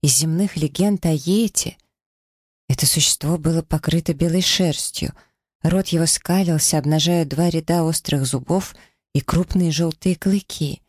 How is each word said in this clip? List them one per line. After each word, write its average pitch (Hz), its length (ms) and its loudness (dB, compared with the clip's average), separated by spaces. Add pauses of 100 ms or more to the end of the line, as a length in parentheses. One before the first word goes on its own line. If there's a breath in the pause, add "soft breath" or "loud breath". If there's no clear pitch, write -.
из 139 160 2
земных 160 400 -2
легенд 175 480 0
о 165 60 4
Йети. 190 640 -2 (880)
Это 135 180 0
существо 151 520 0
было 160 240 0
покрыто 160 520 -2
белой 170 280 0
шерстью. - 720 -2 (480 soft breath)
Рот 180 280 0
его 165 160 2
скалился, 170 720 0
обнажая 156 480 2
два 147 240 0
ряда 165 340 0
острых 151 420 -2
зубов 139 500 -4 (380 soft breath)
и 143 80 0
крупные 175 500 0
желтые 165 440 -2
клыки. 190 720 -4